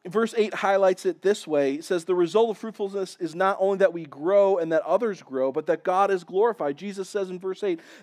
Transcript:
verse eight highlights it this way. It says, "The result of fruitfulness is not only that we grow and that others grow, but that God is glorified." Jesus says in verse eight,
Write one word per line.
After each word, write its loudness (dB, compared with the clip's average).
verse -2
eight 0
highlights 2
it -4
this 0
way. 2
It -10
says, -2
"The 0
result 2
of -6
fruitfulness -8
is -8
not 2
only 2
that 4
we -8
grow 2
and -2
that 2
others -2
grow, -2
but -4
that 0
God 2
is -2
glorified." 0
Jesus -10
says -6
in -10
verse -8
eight, -2